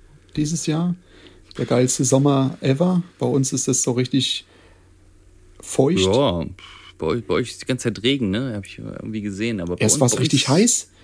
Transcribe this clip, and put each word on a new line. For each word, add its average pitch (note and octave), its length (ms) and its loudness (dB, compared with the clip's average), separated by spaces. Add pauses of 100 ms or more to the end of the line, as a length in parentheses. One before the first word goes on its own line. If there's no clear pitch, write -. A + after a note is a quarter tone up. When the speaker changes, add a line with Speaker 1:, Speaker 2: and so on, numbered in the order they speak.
(360)
Speaker 1:
Dieses D3+ 320 -2
Jahr. E3+ 280 0 (640)
Der A#2+ 80 -4
geilste B2+ 380 2
Sommer C3+ 580 2
ever. E3+ 400 2 (160)
Bei - 80 -2
uns C3 260 0
ist C3 160 -2
das B2+ 140 2
so C3 120 0
richtig B2+ 520 -2 (1120)
feucht. C3 460 0
Speaker 2:
Ja, G2 400 2
pf, - 540 -18
bei - 80 -6
euch, A2 180 -2
bei - 80 -2
euch A2+ 160 0
ist - 140 -14
die - 20 -16
ganze B2+ 260 -4
Zeit G2 120 -8
Regen, B2+ 260 0
ne? A#2 260 -2
Hab G2+ 120 -8
ich - 100 -18
irgendwie G#2+ 440 -10
gesehen, G#2 380 -4
aber F2 160 -4
bei F2 60 -8
Speaker 1:
Erst A2+ 140 4
Speaker 2:
uns, D3 60 -2
Speaker 1:
war's B2 140 4
Speaker 2:
bei - 60 -2
Speaker 1:
richtig - 280 2
Speaker 2:
uns - 80 -
Speaker 1:
heiß. - 320 2 (140)